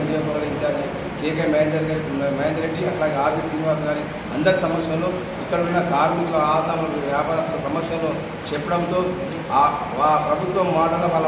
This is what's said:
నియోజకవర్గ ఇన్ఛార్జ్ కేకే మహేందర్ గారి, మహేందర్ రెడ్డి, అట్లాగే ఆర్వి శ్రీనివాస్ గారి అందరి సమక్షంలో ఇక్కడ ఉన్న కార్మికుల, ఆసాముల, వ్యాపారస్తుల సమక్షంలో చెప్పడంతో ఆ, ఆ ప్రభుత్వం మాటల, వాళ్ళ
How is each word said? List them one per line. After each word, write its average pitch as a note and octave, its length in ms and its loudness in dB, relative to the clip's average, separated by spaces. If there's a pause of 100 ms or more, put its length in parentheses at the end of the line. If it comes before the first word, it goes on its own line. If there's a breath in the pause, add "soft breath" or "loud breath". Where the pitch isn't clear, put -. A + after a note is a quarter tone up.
నియోజకవర్గ D3+ 480 0
ఇన్ఛార్జ్ C#3+ 340 0 (340)
కేకే D#3+ 340 0
మహేందర్ D#3 360 2
గారి, D#3 120 -2 (360)
మహేందర్ D#3+ 280 0
రెడ్డి, D#3+ 160 -2 (100)
అట్లాగే D3+ 240 0 (100)
ఆర్వి D#3+ 220 0
శ్రీనివాస్ D#3 400 0
గారి D3 160 -2 (320)
అందరి F3+ 300 4
సమక్షంలో E3 440 0 (340)
ఇక్కడ F3 240 0
ఉన్న F3 120 0 (140)
కార్మికుల, E3 460 2 (160)
ఆసాముల, D#3+ 400 0 (160)
వ్యాపారస్తుల D#3+ 560 0
సమక్షంలో D#3+ 440 -2 (380)
చెప్పడంతో F3 500 0 (600)
ఆ, D3 40 6 (460)
ఆ - 20 6 (160)
ప్రభుత్వం F3+ 400 0 (120)
మాటల, E3 240 2 (100)
వాళ్ళ D#3+ 140 2